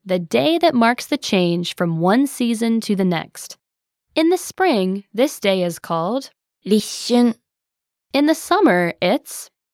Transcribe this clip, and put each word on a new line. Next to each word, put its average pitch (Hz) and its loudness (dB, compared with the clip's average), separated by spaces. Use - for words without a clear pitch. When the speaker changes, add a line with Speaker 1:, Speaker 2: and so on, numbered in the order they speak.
Speaker 1:
the 185 0
day 262 0
that 330 2
marks 233 0
the 294 -2
change 175 0
from 165 -2
one 214 2
season 233 -2
to 208 -2
the 190 0
next. - -4
In 320 4
the 359 2
spring, 202 -2
this 262 0
day 190 0
is 170 -4
called 180 -4
Speaker 2:
Rishun. 233 0
Speaker 1:
In 285 2
the 311 4
summer, 220 2
it's - -2